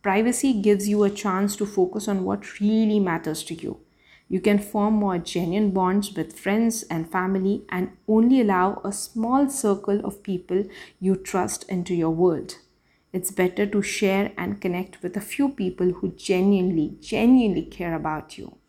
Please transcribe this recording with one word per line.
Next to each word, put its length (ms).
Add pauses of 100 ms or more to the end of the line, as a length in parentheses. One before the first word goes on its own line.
Privacy 580
gives 260
you 160
a 60
chance 460
to 100
focus 420
on 180
what 340
really 400
matters 460
to 100
you. 240 (500)
You 100
can 200
form 360
more 220
genuine 540
bonds 420
with 240
friends 460
and 280
family 580
and 280 (100)
only 340
allow 420
a 80
small 580
circle 560
of 160
people 440 (340)
you 160
trust 540
into 260
your 160
world. 460 (560)
It's 180
better 340
to 160
share 560
and 220
connect 420
with 140
a 60
few 280
people 420
who 180
genuinely, 880
genuinely 640
care 320
about 420
you. 200 (120)